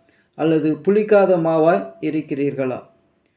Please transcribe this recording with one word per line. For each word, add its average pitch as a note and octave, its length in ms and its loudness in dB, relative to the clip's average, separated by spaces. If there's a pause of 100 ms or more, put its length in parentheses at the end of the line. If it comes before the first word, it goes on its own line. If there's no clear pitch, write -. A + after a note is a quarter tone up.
(380)
அல்லது D#3 360 0
புளிக்காத G3+ 640 2
மாவாய் E3 480 2 (160)
இருக்கிறீர்களா? C#3 760 -4 (600)